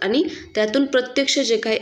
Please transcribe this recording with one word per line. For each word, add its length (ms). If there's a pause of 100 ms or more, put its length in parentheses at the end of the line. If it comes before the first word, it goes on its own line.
आणि 220 (320)
त्यातून 300
प्रत्यक्ष 540
जे 180
काही 240